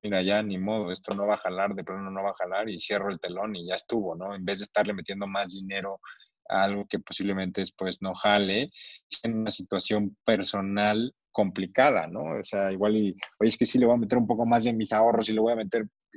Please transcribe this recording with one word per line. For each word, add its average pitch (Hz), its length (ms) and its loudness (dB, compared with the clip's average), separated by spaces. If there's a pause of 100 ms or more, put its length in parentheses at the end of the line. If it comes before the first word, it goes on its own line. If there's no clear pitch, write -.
mira, 101 200 0
ya 101 200 2
ni 98 160 -4
modo, 104 320 -2
esto - 240 -6
no 101 140 -2
va 104 60 2
a - 40 -2
jalar, 95 380 -2
de 92 80 -8
plano 95 260 -8
no 95 140 -6
va 101 60 0
a 92 40 -10
jalar, 95 340 -4
y 95 120 -8
cierro 101 300 -2
el 87 100 -8
telón 95 340 -6
y 87 140 -10
ya 92 80 -2
estuvo", 95 400 -4
¿no? 95 180 -8
En 95 100 -8
vez 98 140 -4
de 101 60 -8
estarle 104 300 0
metiendo 98 340 -8
más 98 260 -4
dinero 98 460 -8 (480)
a 98 160 2
algo 101 240 -2
que 101 100 -4
posiblemente 95 600 -4
después 92 420 -6
no 95 120 -4
jale, 104 560 2 (520)
en 113 160 -2
una 110 140 -2
situación 98 720 -2
personal 104 920 0 (160)
complicada, 98 800 2
¿no? 90 320 -4
O - 20 -8
sea, 98 300 -2
igual 104 240 2
y, 101 200 0 (220)
"Oye, 110 100 6
es 113 80 4
que 123 100 4
sí 127 120 2
le 123 80 8
voy 117 80 8
a 120 40 4
meter 117 200 2
un 117 80 4
poco 113 180 2
más 117 200 4
de 120 80 2
mis 110 200 -2
ahorros 110 360 4
y 110 60 0
le 107 60 2
voy 113 120 4
a 120 40 2
meter", 110 300 -2 (300)